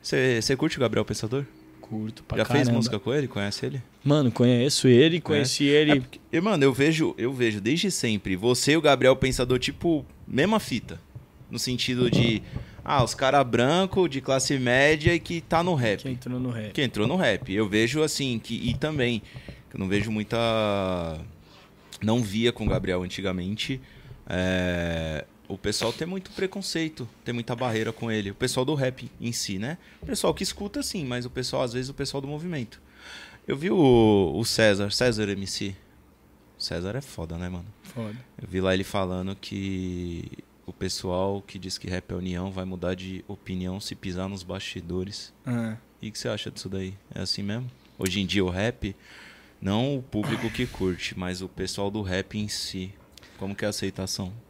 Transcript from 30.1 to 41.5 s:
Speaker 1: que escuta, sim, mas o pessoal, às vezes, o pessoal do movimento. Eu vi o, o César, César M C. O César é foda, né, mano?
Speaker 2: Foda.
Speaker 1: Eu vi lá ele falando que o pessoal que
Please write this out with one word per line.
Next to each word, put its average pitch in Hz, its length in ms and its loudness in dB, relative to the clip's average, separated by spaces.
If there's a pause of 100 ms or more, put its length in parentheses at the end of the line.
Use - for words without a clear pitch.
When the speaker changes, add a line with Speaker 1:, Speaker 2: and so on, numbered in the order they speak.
Speaker 1:
que 170 120 -4
escuta, 202 380 -6
sim, 180 220 -6
mas 123 220 -4
o 127 40 -10
pessoal, 131 340 -4
às 120 80 -4
vezes, 127 180 -6
o - 40 -14
pessoal 139 260 -6
do 135 80 -8
movimento. 151 520 -8 (680)
Eu 135 80 0
vi 165 140 -2
o, 113 640 8
o 113 80 0
César, 101 480 4
César 107 380 2
M 98 180 -4
C. 98 260 -6 (840)
O - 40 -10
César 90 340 -6
é 135 40 -6
foda, 85 360 -10
né, 90 120 -6
mano? 90 180 -8 (160)
Speaker 2:
Foda. 110 320 -10 (260)
Speaker 1:
Eu - 80 -12
vi 92 120 -2
lá 92 120 4
ele 95 120 2
falando 95 500 -4
que 92 880 -6 (420)
o 92 60 -14
pessoal 95 720 -4
que - 140 -16